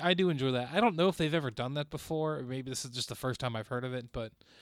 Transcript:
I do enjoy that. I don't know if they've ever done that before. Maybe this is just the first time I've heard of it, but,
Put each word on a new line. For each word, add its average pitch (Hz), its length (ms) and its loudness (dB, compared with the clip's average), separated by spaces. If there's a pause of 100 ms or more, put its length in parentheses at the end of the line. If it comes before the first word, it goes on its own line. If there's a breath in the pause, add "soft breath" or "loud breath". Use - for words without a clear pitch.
(100)
I 185 40 4
do 180 160 6
enjoy 135 220 2
that. 123 200 0
I 185 80 2
don't 220 160 4
know 175 120 6
if 180 80 2
they've 156 180 2
ever 143 160 0
done 123 240 -4
that 147 160 -4
before. 156 520 -2
Maybe 127 280 -6
this 123 140 -6
is 127 60 -10
just 123 180 -6
the 120 60 -8
first 127 260 -4
time 120 160 -2
I've 110 120 -6
heard 123 160 -4
of 127 100 -4
it, 123 180 -8
but, 113 200 -6 (300 loud breath)